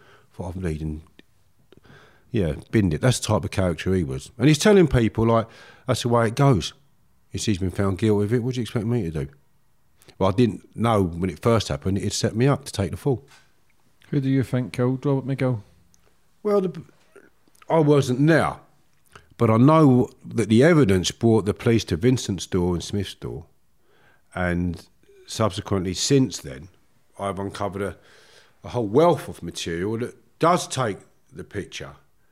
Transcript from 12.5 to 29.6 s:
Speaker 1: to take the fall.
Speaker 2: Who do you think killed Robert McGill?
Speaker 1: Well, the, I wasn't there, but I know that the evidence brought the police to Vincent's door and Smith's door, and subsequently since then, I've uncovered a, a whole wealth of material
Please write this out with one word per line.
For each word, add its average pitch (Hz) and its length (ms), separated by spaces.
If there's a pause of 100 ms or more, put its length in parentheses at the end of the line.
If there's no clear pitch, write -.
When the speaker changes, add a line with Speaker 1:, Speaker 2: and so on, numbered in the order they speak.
Speaker 1:
to - 60
take 95 200
the 98 60
fall. 135 300 (800)
Speaker 2:
Who 147 100
do 131 80
you 135 140
think 123 320
killed 131 320
Robert 135 220
McGill? 127 340 (800)
Speaker 1:
Well, 208 200
the, 165 200 (880)
I 156 80
wasn't 143 500
there, 113 280 (800)
but 113 140
I 110 60
know 135 520 (160)
that 107 240
the 110 140
evidence 120 480
brought 110 340
the 101 80
police 117 320
to 92 100
Vincent's 113 520
door 90 260
and 85 100
Smith's 98 300
door, - 320 (880)
and 87 500 (440)
subsequently 98 640
since 131 460
then, 69 300 (500)
I've 98 180
uncovered 98 460
a, 92 140 (640)
a 92 60
whole 120 180
wealth 147 400
of - 160
material 87 560